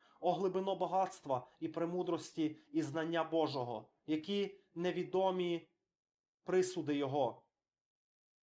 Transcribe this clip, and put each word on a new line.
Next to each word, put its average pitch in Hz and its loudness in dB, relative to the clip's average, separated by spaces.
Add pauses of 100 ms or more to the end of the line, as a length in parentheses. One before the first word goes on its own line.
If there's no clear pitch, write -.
(200)
О 175 2
глибино 190 0
багатства 165 0 (120)
і 156 -4
премудрості 170 -2 (140)
і 156 0
знання 160 0
Божого, 135 0 (180)
які 185 -2 (160)
невідомі 175 0 (760)
присуди 175 2
Його 135 0 (1000)